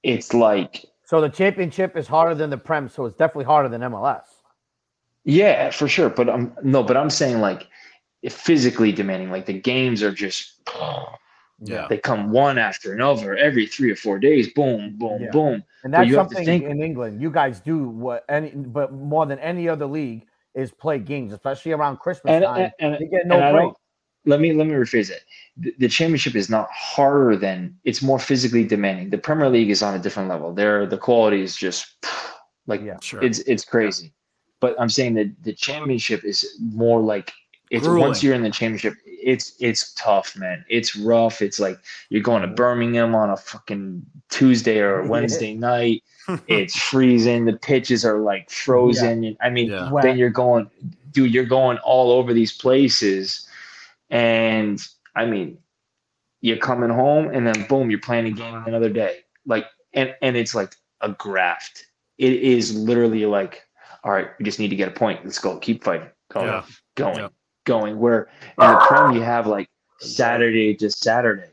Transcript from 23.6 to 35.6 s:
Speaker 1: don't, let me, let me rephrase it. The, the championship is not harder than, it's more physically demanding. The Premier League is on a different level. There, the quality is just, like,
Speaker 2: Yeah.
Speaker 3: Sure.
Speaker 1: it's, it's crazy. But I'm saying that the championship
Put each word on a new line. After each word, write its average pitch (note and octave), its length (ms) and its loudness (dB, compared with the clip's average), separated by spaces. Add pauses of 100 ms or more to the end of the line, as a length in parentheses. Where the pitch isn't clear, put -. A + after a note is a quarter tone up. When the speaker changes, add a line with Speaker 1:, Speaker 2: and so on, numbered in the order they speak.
Speaker 1:
don't, E3+ 140 -4 (480)
let D3 140 4
me, E3 140 2
let D#3 140 2
me D#3 60 -2
rephrase A#2 380 0
it. F2 120 -14 (340)
The, B2 220 -8
the B2+ 100 2
championship D3+ 460 0
is G2 140 -2
not A2 220 0
harder C#3 640 4
than, F#2 480 -4
it's - 180 -2
more C3+ 180 2
physically B2 440 0
demanding. G2 460 -2
The G#2 80 -2
Premier D3+ 320 0
League A#2 200 4
is G2+ 140 0
on G2+ 120 -2
a F#2 40 -4
different F#2+ 300 -6
level. E2+ 240 -6
There, G2+ 320 0
the F#2+ 120 -6
quality A2 440 4
is F#2+ 140 -6
just, - 320 -6 (800)
like, G2+ 140 -4
Speaker 2:
Yeah. G2 200 -12
Speaker 3:
Sure. - 220 -10
Speaker 1:
it's, B2+ 160 0
it's B2 260 -2
crazy. G#2+ 480 -2 (480)
But B2 180 0
I'm A#2 100 0
saying A#2+ 260 0
that G#2 160 0 (120)
the G#2+ 100 -8
championship A#2+ 720 -4